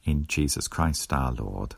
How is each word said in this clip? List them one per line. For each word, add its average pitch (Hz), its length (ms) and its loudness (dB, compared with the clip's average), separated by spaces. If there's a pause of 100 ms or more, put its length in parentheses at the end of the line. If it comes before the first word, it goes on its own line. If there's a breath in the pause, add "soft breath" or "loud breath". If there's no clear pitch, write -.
in 73 240 2
Jesus - 400 0
Christ - 440 0
our 67 200 2
Lord. 60 460 -4